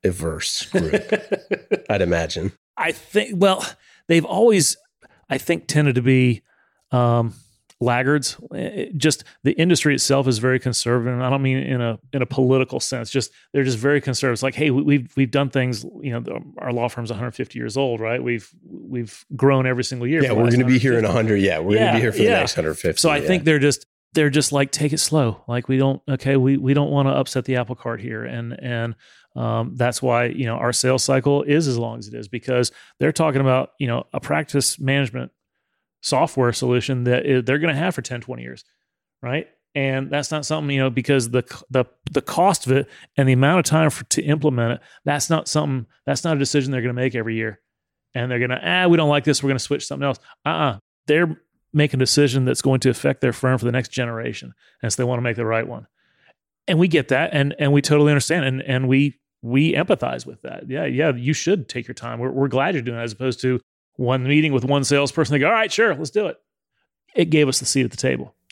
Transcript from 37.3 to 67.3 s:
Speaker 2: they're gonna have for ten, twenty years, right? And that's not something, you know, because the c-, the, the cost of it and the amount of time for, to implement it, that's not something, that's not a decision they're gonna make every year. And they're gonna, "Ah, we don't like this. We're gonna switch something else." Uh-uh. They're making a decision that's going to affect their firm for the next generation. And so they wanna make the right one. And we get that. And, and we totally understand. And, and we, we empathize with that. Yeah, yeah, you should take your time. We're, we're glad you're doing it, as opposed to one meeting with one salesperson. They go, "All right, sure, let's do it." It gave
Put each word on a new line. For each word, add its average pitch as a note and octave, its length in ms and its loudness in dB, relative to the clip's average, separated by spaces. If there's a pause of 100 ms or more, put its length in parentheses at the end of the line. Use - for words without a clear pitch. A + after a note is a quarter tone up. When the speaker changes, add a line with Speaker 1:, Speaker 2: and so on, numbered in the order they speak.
Speaker 2:
they're B2+ 200 0
gonna D#3+ 140 0
have E3+ 200 -2
for C3+ 80 -8
ten, A#2+ 180 -10
twenty A#2+ 220 -12
years, B2 220 -16 (580)
right? C3 260 -6 (260)
And C3+ 360 -2
that's C#3+ 220 -4
not D3+ 120 -6
something, D3+ 300 -4
you C3+ 80 2
know, C3 80 2
because B2 400 0
the B2 180 0
c-, - 220 -18
the, B2+ 160 2 (240)
the C#3+ 100 0
cost - 460 0
of B2 60 2
it C3+ 160 2 (280)
and C3+ 120 4
the C3 40 6
amount C#3+ 280 4
of - 40 0
time D#3+ 240 4
for, - 180 -6
to - 160 -2
implement C#3+ 500 0
it, - 80 -6 (240)
that's D3 260 -2
not D#3+ 180 0
something, C#3+ 380 -2 (180)
that's C#3 200 -4
not D#3+ 120 0
a - 20 0
decision C#3 340 0
they're B2+ 100 -2
gonna B2 100 -2
make B2+ 220 -2
every A2+ 220 -4
year. A2 240 -6 (540)
And B2 160 -4
they're B2 100 -2
gonna, B2+ 220 -2
"Ah, F3+ 260 2
we E3+ 100 6
don't D#3 100 2
like D3 160 2
this. D3 180 2
We're C#3 60 -2
gonna C3+ 120 0
switch - 260 -4
something C#3 180 -6
else." C3+ 140 -2 (260)
Uh-uh. D3 340 -2 (280)
They're D#3 340 2 (320)
making D3 280 2
a C3 40 4
decision C3+ 400 2
that's B2+ 160 0
going C3 200 2
to C3+ 100 2
affect C#3 320 -2
their B2 100 2
firm C3 260 0
for A2+ 60 -4
the A#2+ 80 0
next B2 200 -4
generation. A#2+ 600 -8 (300)
And A2+ 100 -2
so - 80 -4
they B2 80 0
wanna B2 140 -2
make A#2+ 140 -2
the A#2 100 -4
right A2+ 200 -2
one. A#2 200 -14 (800)
And F3 140 2
we F#3 80 6
get D3+ 200 2
that. C#3 240 0
And, C#3+ 260 0
and C#3+ 140 2
we C#3+ 80 6
totally D3 300 4
understand. D3 340 2
And, C3 180 -2
and C3 260 -2
we, C#3 320 2 (200)
we C#3 340 2
empathize B2+ 520 -2
with B2+ 160 -18
that. B2+ 260 -14
Yeah, C#3+ 160 -6
yeah, C#3 300 0
you B2 180 -4
should E3+ 360 -2
take A#2+ 180 -10
your A#2+ 80 -12
time. A#2 240 -10
We're, B2+ 120 -4
we're C3+ 180 0
glad C3+ 260 0
you're C#3 80 -4
doing A#2 160 -6
it, A#2 40 -6
as A#2 100 -6
opposed B2+ 280 -4
to B2+ 200 0 (360)
one C3 260 0
meeting D3 300 2
with B2 120 0
one C#3 200 2
salesperson. C#3+ 480 0
They D3 80 2
go, D3 80 2
"All G#3+ 40 4
right, A3+ 180 0
sure, G#3+ 240 2
let's C#3+ 160 -8
do G#3 160 -2
it." - 100 -6 (800)
It E3+ 120 2
gave D3+ 220 4